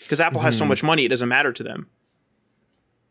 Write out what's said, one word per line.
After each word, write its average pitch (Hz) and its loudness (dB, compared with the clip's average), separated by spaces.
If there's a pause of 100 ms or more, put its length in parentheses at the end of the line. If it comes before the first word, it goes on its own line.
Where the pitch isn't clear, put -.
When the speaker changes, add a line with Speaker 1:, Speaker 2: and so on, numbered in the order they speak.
Speaker 1:
'cause 147 -2
Apple 165 0
has 131 2
so 110 -2
Speaker 2:
Mm-hmm. 143 0
Speaker 1:
much 135 0
money, 156 2
it 107 0
doesn't 123 0
matter 131 2
to - -12
them. - -10 (1200)